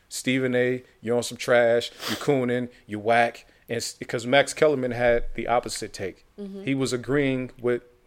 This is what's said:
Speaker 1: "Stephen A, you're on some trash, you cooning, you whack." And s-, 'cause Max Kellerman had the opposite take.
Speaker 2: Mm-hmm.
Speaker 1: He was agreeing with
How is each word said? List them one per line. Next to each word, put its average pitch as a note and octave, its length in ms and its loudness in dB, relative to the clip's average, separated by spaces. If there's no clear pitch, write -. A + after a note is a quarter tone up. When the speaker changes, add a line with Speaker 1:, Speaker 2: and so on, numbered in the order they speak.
Speaker 1:
"Stephen C3 440 -2
A, B2+ 280 0
you're A#2+ 160 -2
on A#2+ 60 0
some A#2 160 -10
trash, A#2+ 520 4
you G#2+ 60 -4
cooning, B2 520 0
you G#2 120 -8
whack." A#2 480 2
And A#2 80 -4
s-, - 180 -8
'cause A#2 200 -6
Max C#3 260 4
Kellerman C3 380 2
had A#2+ 340 2
the - 140 -6
opposite A2+ 460 -2
take. F#2 320 -10
Speaker 2:
Mm-hmm. G3 260 -12
Speaker 1:
He C3+ 100 -2
was C3 180 -2
agreeing B2+ 680 -2
with A#2+ 260 -2